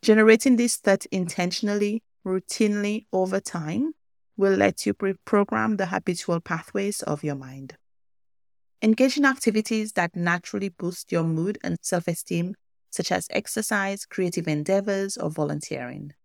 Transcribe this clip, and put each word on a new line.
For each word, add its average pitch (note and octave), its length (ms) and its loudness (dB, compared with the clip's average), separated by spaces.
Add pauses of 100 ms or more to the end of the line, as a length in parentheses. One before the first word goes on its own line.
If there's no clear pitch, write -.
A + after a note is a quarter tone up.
Generating A3 540 8
this A#3+ 220 2
thought G3 280 2
intentionally, G3+ 960 -2 (240)
routinely, G#3 880 0
over F#3+ 260 2
time, G3 540 -4 (420)
will G3 180 4
let G3 320 2
you G3+ 100 0
reprogram G#3 840 0
the F#3+ 100 -2
habitual F3 520 -2
pathways G3 640 -6
of D3+ 220 -4
your D3 120 -2
mind. C3+ 400 -14 (1040)
Engage B3+ 360 4
in C#4+ 80 4
activities A3 680 0
that F3 220 -2
naturally F3 540 -2
boost - 420 -8
your E3+ 120 2
mood E3 400 -2
and E3+ 180 -4
self-esteem, F3 760 -2 (340)
such - 220 -4
as F#3 180 -2
exercise, G3+ 760 -4
creative F3 420 -2
endeavors, G3 680 -2
or E3 120 -4
volunteering. D3 840 -6 (140)